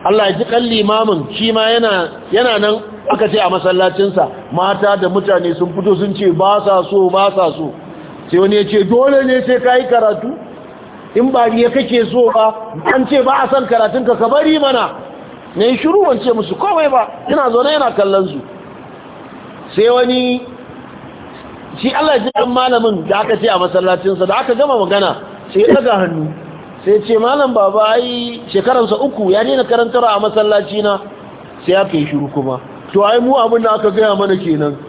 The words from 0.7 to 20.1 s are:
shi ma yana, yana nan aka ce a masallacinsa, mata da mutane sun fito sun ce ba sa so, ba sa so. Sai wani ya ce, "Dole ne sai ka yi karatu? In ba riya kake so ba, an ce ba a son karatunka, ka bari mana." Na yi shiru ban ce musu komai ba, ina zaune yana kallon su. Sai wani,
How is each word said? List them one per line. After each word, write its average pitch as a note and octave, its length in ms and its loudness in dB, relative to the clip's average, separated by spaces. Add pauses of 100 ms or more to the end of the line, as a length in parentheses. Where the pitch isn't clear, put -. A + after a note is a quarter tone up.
shi A3+ 180 -2
ma A3 180 2
yana, G#3+ 380 0 (240)
yana A3+ 260 2
nan G#3+ 220 0 (320)
aka A3 160 0
ce F#3+ 100 0
a F#3+ 120 2
masallacinsa, F#3 800 0 (240)
mata G3 440 0
da F3+ 120 -2
mutane F3+ 500 0
sun F3 160 -2
fito F#3+ 220 0
sun G3 180 -2
ce G3 180 2
ba G3 320 2
sa F#3+ 260 4
so, F#3+ 200 2
ba F#3+ 240 2
sa F#3 220 2
so. D3+ 160 -6 (580)
Sai E3+ 80 4
wani G3 180 4
ya G#3 80 4
ce, G3+ 200 2
"Dole C4+ 400 4
ne B3+ 220 2
sai B3+ 140 2
ka B3 180 2
yi B3+ 100 0
karatu? A3+ 400 2 (880)
In B3 160 2
ba A#3+ 160 4
riya A#3 220 2
kake A#3+ 400 0
so A#3+ 240 4
ba, A3 200 2 (400)
an C4 140 2
ce C#4 140 2
ba B3+ 100 2 (120)
a C4 40 -4
son C4 180 0
karatunka, A#3 500 0
ka A#3 120 0
bari D4+ 300 2
mana." C4 320 0 (680)
Na F#3+ 80 2
yi A#3+ 140 2
shiru F#4 260 2
ban C4 160 2
ce B3 120 0
musu F#3+ 240 -2
komai E4+ 340 0
ba, B3 180 2 (220)
ina C#4 200 2
zaune B3 220 2
yana C#4 240 0
kallon G3 320 2
su. D3 100 -10 (1400)
Sai G#3+ 140 4
wani, B3 540 2 (1400)